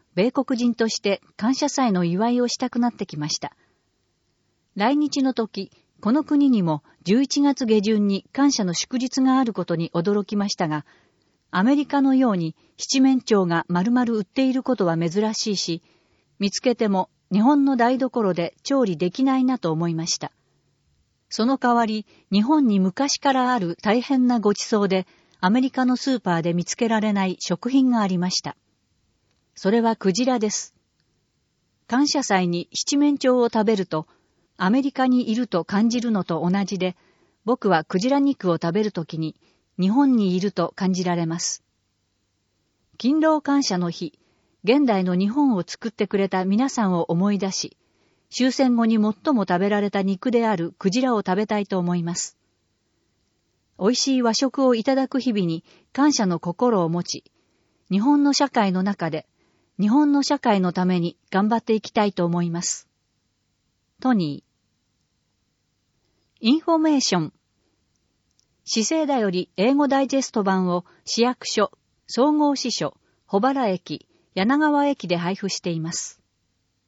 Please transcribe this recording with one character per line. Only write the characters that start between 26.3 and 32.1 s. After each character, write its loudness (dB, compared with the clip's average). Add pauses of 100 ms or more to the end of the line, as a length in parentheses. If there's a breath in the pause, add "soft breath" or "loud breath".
ー -2
で -2
見 -2
つ -8
け 0
ら 0
れ 0
な 0
い -4
食 -4
品 4
が 2
あ 0
り -2
ま -2
し -4
た。 -8 (1000)
そ -2
れ 4
は 0
ク 0
ジ -2
ラ 0
で -2
す。 -10 (1120)
感 2
謝 -2